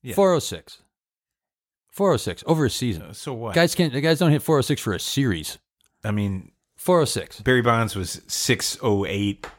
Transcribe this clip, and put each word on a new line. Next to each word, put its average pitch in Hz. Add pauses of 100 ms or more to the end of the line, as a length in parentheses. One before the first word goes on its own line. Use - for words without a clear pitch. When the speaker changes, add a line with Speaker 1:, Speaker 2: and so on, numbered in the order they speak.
Speaker 1:
Yeah. 127
Speaker 2:
Four 190
oh 160
six. - (1120)
Four 190
oh 131
six -
over 156
a 104
season. 101
Speaker 1:
Uh, 92
so 135
what? 113
Speaker 2:
Guys 170
can't, 165
the 135
guys 156
don't 170
hit 151
four 156
oh 131
six -
for 107
a 85
series. 101 (460)
Speaker 1:
I 107
mean, 98 (240)
Speaker 2:
Four 180
oh 147
six. -
Speaker 1:
Barry 127
Bonds 113
was -
six -
oh 101
eight 101 (140)